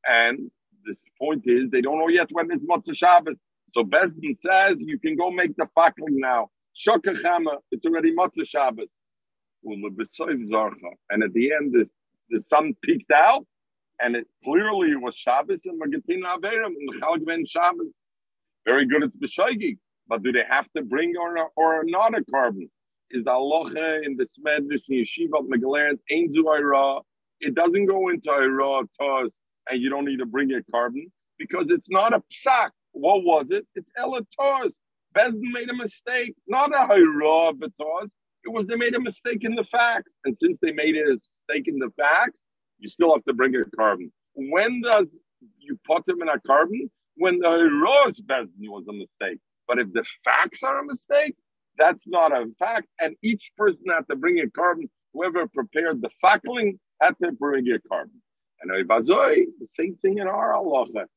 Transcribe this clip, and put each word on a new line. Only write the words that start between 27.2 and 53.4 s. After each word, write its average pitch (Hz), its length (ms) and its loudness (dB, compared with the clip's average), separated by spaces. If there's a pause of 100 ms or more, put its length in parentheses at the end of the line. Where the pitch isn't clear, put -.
It 135 160 -6
doesn't 175 320 2
go 190 220 0
into 160 200 -4
Hara, 135 540 0 (180)
Taz, 131 300 -2 (360)
and 123 140 -4
you 131 80 -2
don't 143 160 -4
need 135 140 -6
to 127 80 -6
bring 131 260 -2
a 120 160 -4
carbon, 123 420 -2 (280)
because - 300 -4
it's - 200 2
not 202 240 2
a 214 80 0 (100)
psak. 247 380 0 (220)
What 180 320 2
was 156 260 2
it? 202 240 -2
It's 180 240 -14
Ela 254 240 -6 (180)
Taz. 269 320 0 (440)
Bezdin 233 360 0
made 240 200 -8
a - 20 -6
mistake, 240 600 -6 (120)
not 277 240 2
a 277 140 4
Hara, 160 680 6
but 147 180 -10 (100)
Taz. 180 300 -6 (320)
It 226 80 -12
was 220 160 -4
they 233 80 -4
made 240 180 -2
a 240 60 -2
mistake 240 440 -6
in 226 120 -4
the 220 80 -4
facts. 233 480 -2 (120)
And - 160 -4
since - 220 0
they 160 100 0
made 151 240 -2
a 151 200 0
mistake - 520 -8
in 143 120 -4
the 123 180 -6
facts, 160 400 0 (400)
you 104 120 -18
still 165 260 4
have 110 100 -6
to 139 80 -2
bring 127 220 0
a 123 100 0 (100)
carbon. 98 360 0 (240)
When 196 460 -2
does 214 260 2 (500)
you - 260 -12
put 165 220 0
them 175 160 -4
in 165 80 -4
a 139 120 -2
carbon? 175 500 2 (240)
When 180 240 2
the 175 100 2
Hara's 165 720 4
Bezdin 104 480 -6
was 101 180 -14
a 104 60 -12
mistake. 95 460 -10 (280)
But 120 120 0
if 104 140 -4
the 113 120 -2 (180)
facts 131 380 2
are 269 180 -2
a 285 60 -8
mistake, 285 500 -2 (400)
that's 160 300 4
not 170 260 2
a 120 140 0 (140)
fact. 214 280 -4 (120)
And 160 240 -4
each 220 180 -2 (160)